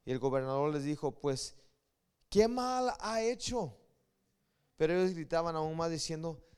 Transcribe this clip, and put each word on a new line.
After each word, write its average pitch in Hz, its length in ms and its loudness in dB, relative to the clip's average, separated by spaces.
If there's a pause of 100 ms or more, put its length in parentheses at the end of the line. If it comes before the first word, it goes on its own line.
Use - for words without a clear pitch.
Y 123 80 -4
el 127 80 -2
gobernador 135 520 0
les 147 120 -2
dijo: 147 260 -2
"Pues, - 460 -4 (720)
¿qué 214 180 6
mal 254 540 0
ha 226 220 -2
hecho?". 226 540 -2 (1000)
Pero 160 180 4
ellos 185 200 4
gritaban 165 420 0
aún 160 200 -2
más 165 140 0
diciendo: 160 560 -6 (120)